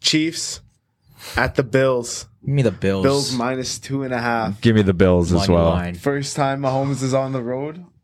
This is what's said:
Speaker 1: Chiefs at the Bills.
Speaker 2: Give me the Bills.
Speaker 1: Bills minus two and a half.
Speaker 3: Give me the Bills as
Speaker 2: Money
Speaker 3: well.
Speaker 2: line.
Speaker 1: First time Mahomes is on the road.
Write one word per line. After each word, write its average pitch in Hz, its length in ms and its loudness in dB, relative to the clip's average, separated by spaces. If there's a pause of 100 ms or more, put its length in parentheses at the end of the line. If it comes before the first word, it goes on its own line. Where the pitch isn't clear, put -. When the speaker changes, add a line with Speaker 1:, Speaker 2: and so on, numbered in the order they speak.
Speaker 1:
Chiefs - 580 -2 (800)
at 127 180 0
the 135 80 2
Bills. 127 640 0 (180)
Speaker 2:
Give 139 80 -2
me 143 80 2
the 110 100 4
Bills. 95 320 -2
Speaker 1:
Bills 135 300 2
minus 123 460 -4
two 135 240 -6
and 127 100 -6
a 120 60 -2
half. 113 400 -2
Speaker 3:
Give 113 160 4
me 107 60 6
the 95 120 4
Bills 87 380 4
as 92 160 2
Speaker 2:
Money 90 60 6
Speaker 3:
well. 85 160 4
Speaker 2:
line. 87 260 -2
Speaker 1:
First 139 400 -4
time 139 240 -2
Mahomes 135 420 -2
is 131 120 -2
on 135 180 0
the 131 100 -4
road. 143 440 -8 (180)